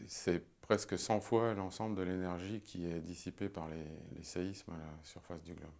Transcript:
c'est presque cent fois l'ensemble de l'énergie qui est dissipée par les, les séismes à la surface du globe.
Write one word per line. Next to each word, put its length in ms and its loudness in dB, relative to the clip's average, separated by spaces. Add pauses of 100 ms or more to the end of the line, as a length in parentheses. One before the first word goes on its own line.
c'est 360 2 (200)
presque 360 4
cent 220 4
fois 340 6
l'ensemble 420 0
de 60 2
l'énergie 580 0
qui 260 -6
est 140 0
dissipée 480 -4
par 200 -4
les, 160 -6 (320)
les 60 -10
séismes 500 -4
à 60 -6
la 260 -10
surface 380 -10
du 120 -12
globe. 260 -12